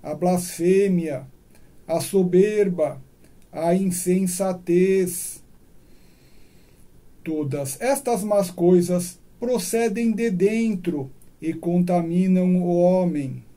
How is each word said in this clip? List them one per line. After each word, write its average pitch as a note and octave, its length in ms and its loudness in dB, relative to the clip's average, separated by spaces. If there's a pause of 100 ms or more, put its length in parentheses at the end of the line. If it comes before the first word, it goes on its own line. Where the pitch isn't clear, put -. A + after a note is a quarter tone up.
a D3 140 -10
blasfêmia, F3 1120 0 (600)
a D#3+ 120 0
soberba, F3+ 1000 0 (520)
a E3+ 240 0
insensatez. F#3 1700 0 (1800)
Todas C#3+ 560 -6
estas A#3+ 440 -2
más G3+ 260 0
coisas F3+ 680 2 (200)
procedem A#3 720 -2
de A3+ 200 0
dentro F#3 800 -2 (280)
e D#3+ 140 -4
contaminam F3+ 1080 2
o F3 120 0
homem. E3+ 680 0 (140)